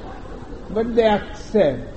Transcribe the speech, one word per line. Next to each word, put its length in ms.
But 240
they 120
accept. 920